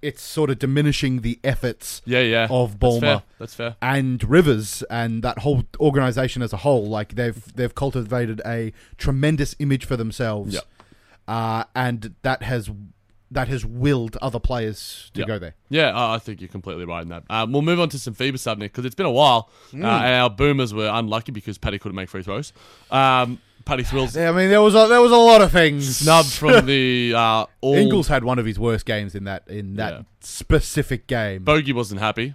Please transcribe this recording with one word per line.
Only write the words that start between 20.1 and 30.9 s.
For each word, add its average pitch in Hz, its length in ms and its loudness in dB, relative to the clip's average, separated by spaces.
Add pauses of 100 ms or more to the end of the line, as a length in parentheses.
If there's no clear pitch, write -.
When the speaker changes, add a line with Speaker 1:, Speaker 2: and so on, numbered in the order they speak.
Speaker 2:
our 123 120 4
boomers 131 460 0
were 107 180 -2
unlucky 113 400 -4
because 104 240 -12
Paddy 104 220 -6
couldn't 95 180 -10
make 95 140 -10
free 95 120 -10
throws. 101 300 -8 (380)
Um, 127 480 2 (260)
Paddy 127 200 -4
Thrills 131 320 -2
Speaker 1:
Yeah, 165 120 0
I 165 40 0
mean, 185 180 2
there 208 100 6
was 208 140 6
a, 220 140 10
there 240 120 8
was 240 120 8
a 240 40 8
lot 233 240 10
of 180 120 6
things. 143 460 2
Speaker 2:
snubbed 156 340 6
from 156 340 4
the, 127 500 2
uh, 113 300 2 (160)
all 135 140 2
Speaker 1:
Ingles 202 320 4
had 135 160 0
one 123 160 0
of 113 40 -2
his 107 140 -4
worst 113 260 -2
games 104 300 -6
in 98 100 -10
that, 95 240 -10
in 101 280 -10
that 107 180 -6
Speaker 2:
Yeah. - 80 -16 (180)
Speaker 1:
specific - 880 -4